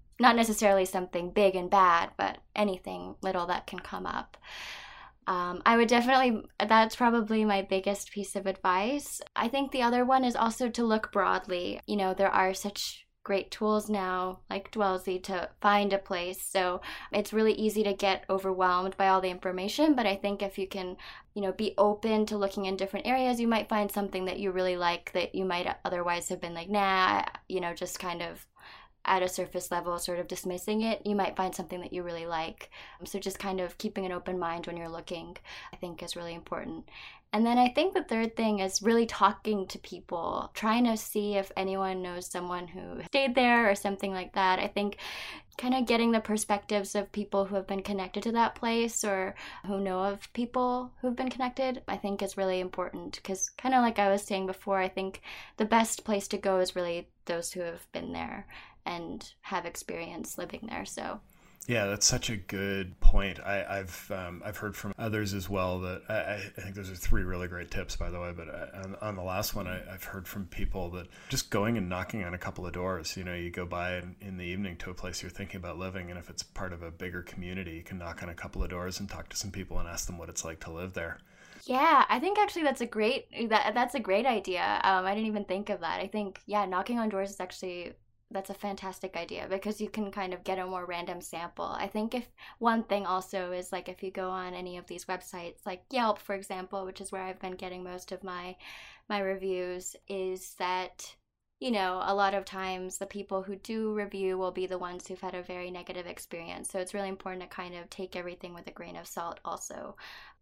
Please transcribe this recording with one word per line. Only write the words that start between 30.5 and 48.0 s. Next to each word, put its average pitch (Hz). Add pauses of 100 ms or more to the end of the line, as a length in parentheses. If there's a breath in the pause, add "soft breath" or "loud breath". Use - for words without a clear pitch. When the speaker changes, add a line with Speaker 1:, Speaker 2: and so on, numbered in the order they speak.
Speaker 1:
it. 220
You 208
might 185
find 185
something 180
that 170
you 180
really 170
like. 165 (300 loud breath)
Um, 180
so 202
just 190
kind 190
of 175
keeping 202
an 185
open 180
mind 170
when 170
you're 165
looking, 170 (360 loud breath)
I -
think, 170
is 175
really 170
important. - (440 loud breath)
And 220
then 240
I 247
think 330
the 320
third 226
thing 214
is 190
really 226
talking 202
to -
people, 175
trying 226
to 226
see 208
if 190
anyone 190
knows 180
someone 175
who 180
stayed 269
there 240
or 202
something 196
like 185
that. 185
I 196
think 202 (600 loud breath)
kind 254
of 254
getting 233
the 220
perspectives 208
of 202
people 196
who 196
have 190
been 196
connected 196